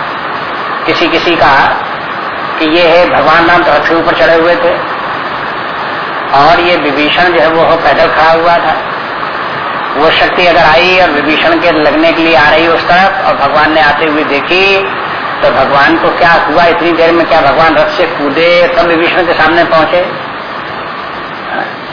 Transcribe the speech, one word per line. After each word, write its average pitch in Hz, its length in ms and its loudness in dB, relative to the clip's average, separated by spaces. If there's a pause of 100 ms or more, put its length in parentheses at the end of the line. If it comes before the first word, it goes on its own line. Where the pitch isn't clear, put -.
(880)
किसी 160 220 0
किसी 165 280 0
का 165 400 2 (840)
कि 160 60 -2
ये 165 240 2
है 170 220 4
भगवान 156 360 2
राम 175 160 4
रथ 147 260 0
के 165 60 2
ऊपर 165 180 0
चढ़े 165 220 2
हुए 170 220 2
थे 175 200 0 (1600)
और 156 260 4
ये 175 160 2
विभीषण 147 560 0
जो 165 80 0
है 156 80 2
वो 160 280 2
पैदल 147 300 2
खड़ा 160 260 2
हुआ 170 240 2
था। 160 200 -2 (1200)
वो 156 140 2
शक्ति 175 360 0
अगर 170 180 4
आई 175 340 4
और 180 120 4
विभीषण 320 500 0
के 170 100 2
लगने 285 420 2
के 165 100 -2
लिए 165 140 2
आ 147 140 4
रही 160 160 2
उस 165 220 0
तरफ 185 380 2
और 151 100 0
भगवान 151 360 0
ने 156 80 2
आते 156 260 2
हुए 151 180 -2
देखी, 175 520 0 (680)
तो 143 80 2
भगवान 139 460 2
को 175 120 0 (100)
क्या 170 140 2
हुआ 151 320 2
इतनी 165 280 0
देर 165 200 2
में, 170 140 2
क्या 160 140 2
भगवान 147 360 2
रथ 151 120 2
से - 140 -2
कूदे 170 760 2
तब 170 80 2
विभीषण 170 400 0
के 170 60 0
सामने 170 320 2
पहुंचे? 185 420 2 (1900)